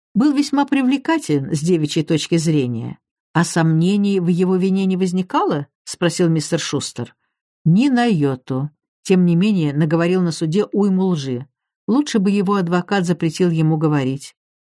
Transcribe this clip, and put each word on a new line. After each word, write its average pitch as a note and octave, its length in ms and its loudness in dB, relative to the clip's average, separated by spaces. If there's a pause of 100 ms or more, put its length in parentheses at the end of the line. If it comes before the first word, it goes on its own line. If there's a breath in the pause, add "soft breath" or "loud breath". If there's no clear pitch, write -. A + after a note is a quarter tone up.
(160)
был C#4 180 2
весьма C#4+ 320 0
привлекателен C4+ 880 0
с D3+ 60 -2
девичьей D#3+ 440 0
точки E3 340 -2
зрения. C3 600 -2 (360)
"А E3+ 100 2
сомнений F3 760 2
в E3+ 80 -2
его F#3 280 2
вине F#3+ 300 0
не F#3 120 0
возникало?" F#3 680 -2 (180)
спросил E3+ 440 0
мистер D#3+ 300 -2
Шустер. - 560 -8 (500)
Ни G3 220 4
на A#3+ 180 2
йоту. C#3 640 -2 (340)
Тем F#3 220 4
не E3+ 100 4
менее, F3 380 2
наговорил E3+ 480 2
на E3+ 100 0
суде E3+ 400 -2
уйму F#3+ 360 0
лжи. C3+ 400 -4 (400)
Лучше B3 320 0
бы F#3+ 100 2
его G3+ 260 0
адвокат F3+ 500 0
запретил E3+ 440 0
ему D#3+ 280 2
говорить. C#3+ 580 -2 (320)